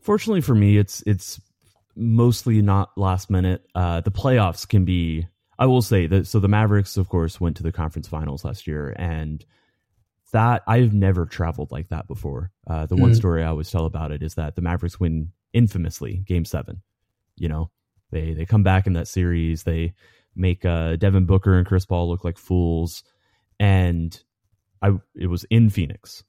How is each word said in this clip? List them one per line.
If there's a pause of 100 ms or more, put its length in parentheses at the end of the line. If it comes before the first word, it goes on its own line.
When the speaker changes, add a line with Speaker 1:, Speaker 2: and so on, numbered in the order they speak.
Speaker 1:
Fortunately
for
me,
it's,
it's (540)
mostly
not
last
minute. (100)
Uh,
the
playoffs
can
be, (320)
I
will
say
that,
so
the
Mavericks,
of
course,
went
to
the
conference
finals
last
year,
and (840)
that,
I've
never
traveled
like
that
before. (140)
Uh,
the
one
Speaker 2:
Mm-hmm.
Speaker 1:
story
I
always
tell
about
it
is
that
the
Mavericks
win (220)
infamously
Game
Seven. (540)
You
know, (400)
they,
they
come
back
in
that
series,
they (420)
make,
uh,
Devin
Booker
and
Chris
Paul
look
like
fools, (560)
and (640)
I, (220)
it
was
in
Phoenix.